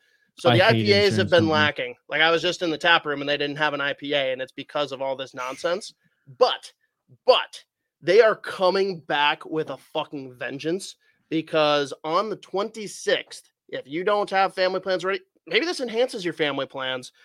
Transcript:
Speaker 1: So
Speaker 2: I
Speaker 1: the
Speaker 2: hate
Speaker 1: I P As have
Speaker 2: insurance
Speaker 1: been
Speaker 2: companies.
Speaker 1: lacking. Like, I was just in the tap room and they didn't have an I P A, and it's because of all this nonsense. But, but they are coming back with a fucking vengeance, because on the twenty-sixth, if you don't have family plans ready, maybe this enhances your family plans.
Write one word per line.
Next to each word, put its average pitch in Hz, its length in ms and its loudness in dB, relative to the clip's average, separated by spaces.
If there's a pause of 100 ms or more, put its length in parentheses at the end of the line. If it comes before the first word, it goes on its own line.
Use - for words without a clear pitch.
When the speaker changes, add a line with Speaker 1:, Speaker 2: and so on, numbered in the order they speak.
(380)
Speaker 1:
So - 120 2
Speaker 2:
I - 80 6
Speaker 1:
the 180 60 6
Speaker 2:
hate 214 60 6
Speaker 1:
I - 40 4
P 226 80 2
As 208 60 0
have 202 160 6
Speaker 2:
insurance 202 120 4
Speaker 1:
been 180 240 4
Speaker 2:
companies. 160 120 2
Speaker 1:
lacking. 147 440 0 (140)
Like, 147 120 0
I 165 100 6
was 165 100 2
just 175 200 -2
in 180 80 -2
the 151 80 -2
tap 170 280 4
room 143 160 -4
and 143 80 -6
they 147 80 0
didn't 143 200 -4
have 151 160 0
an 143 60 -6
I 139 140 -2
P 143 200 -6
A, 135 200 0
and 127 80 -6
it's 131 100 -10
because 143 400 -6
of 131 100 -10
all 135 140 -4
this 131 180 -12
nonsense. 135 600 -6 (440)
But, - 360 0 (520)
but 202 380 2 (380)
they 180 200 4
are 220 140 6
coming 190 640 -2
back 147 460 0
with 156 240 -4
a 135 80 -8
fucking 139 560 -10
vengeance, 139 640 -6 (380)
because 151 720 0
on 180 260 0
the 196 60 -6
twenty-sixth, - 1120 -6 (200)
if 131 180 -10
you 156 160 -6
don't 208 260 0
have 190 240 2
family 185 260 0
plans 185 240 -2
ready, 190 160 -2 (280)
maybe 233 180 0
this 349 140 -4
enhances 233 440 -4
your 165 120 -4
family 139 320 -2
plans. 131 440 -8 (120)